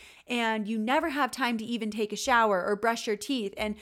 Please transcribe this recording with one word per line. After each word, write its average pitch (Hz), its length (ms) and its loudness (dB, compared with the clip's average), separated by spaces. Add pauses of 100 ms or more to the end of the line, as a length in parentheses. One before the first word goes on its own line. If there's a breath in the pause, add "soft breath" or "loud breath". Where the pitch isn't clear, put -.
(280 loud breath)
and 220 400 0
you 226 100 -2
never 277 300 2
have 269 240 0
time 240 260 -2
to 220 60 -6
even 220 260 -4
take 208 220 -4
a 208 40 -4
shower 220 480 4
or 208 120 2
brush 233 320 0
your 214 80 0
teeth, 214 400 -4
and 214 240 -4